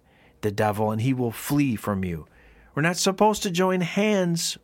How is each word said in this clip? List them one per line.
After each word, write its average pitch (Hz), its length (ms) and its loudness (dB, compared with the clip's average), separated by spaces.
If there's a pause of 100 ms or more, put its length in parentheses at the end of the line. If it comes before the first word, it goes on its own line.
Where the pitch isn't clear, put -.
(420)
the 104 100 0
devil, 107 400 0
and 110 100 -2
he 131 120 2
will 123 180 0
flee 143 440 0
from 98 280 -2
you. 85 240 -6 (480)
We're 139 60 -2
not 170 160 0
supposed 208 460 2
to 208 80 -2
join 185 300 2
hands 180 840 0